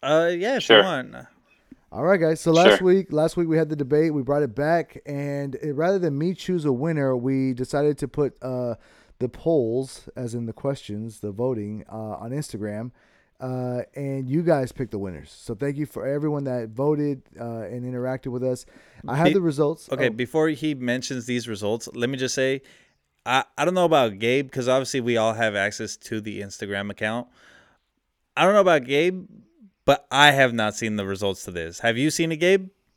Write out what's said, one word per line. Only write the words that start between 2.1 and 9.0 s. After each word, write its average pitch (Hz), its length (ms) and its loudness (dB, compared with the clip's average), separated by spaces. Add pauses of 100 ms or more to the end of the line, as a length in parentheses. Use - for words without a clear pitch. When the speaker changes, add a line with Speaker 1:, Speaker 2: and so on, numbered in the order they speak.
Speaker 3:
guys. 160 180 2
So 170 140 2
last 190 240 10
Speaker 2:
Sure. 185 100 2
Speaker 3:
week, 185 240 4
last 156 240 0
week 170 140 0
we 160 80 2
had 160 100 2
the 151 80 -4
debate. 147 380 2
We 147 80 0
brought 143 220 0
it 117 120 -4
back, 156 500 -2
and 143 500 -6
it, 147 180 -6
rather 175 260 0
than 156 180 0
me 170 160 0
choose 175 300 -4
a 147 80 2
winner, 135 460 0
we 131 360 0
decided 139 440 0
to 139 100 -6
put, 143 340 -2
uh, 123 340 -4 (440)